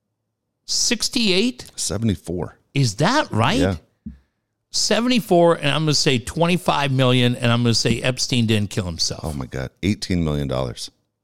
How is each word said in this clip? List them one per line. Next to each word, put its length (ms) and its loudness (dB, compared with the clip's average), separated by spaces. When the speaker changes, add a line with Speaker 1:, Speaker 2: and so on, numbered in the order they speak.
Speaker 1:
sixty-eight. 1080 -2
Speaker 2:
Seventy-four. 840 -4
Speaker 1:
Is 240 0
that 340 2
right? 280 2
Speaker 2:
Yeah. 160 2
Speaker 1:
Seventy-four, 840 2
and 120 -4
I'm 160 0
gonna 100 2
say 260 2
twenty-five 720 0
million, 440 2
and 160 0
I'm 120 2
gonna 100 2
say 280 0
Epstein 440 0
didn't 240 0
kill 160 -4
himself. 380 -6
Speaker 2:
Oh, 100 -4
my 140 -6
God. 240 -8
Eighteen 400 0
million 240 0
dollars. 440 -6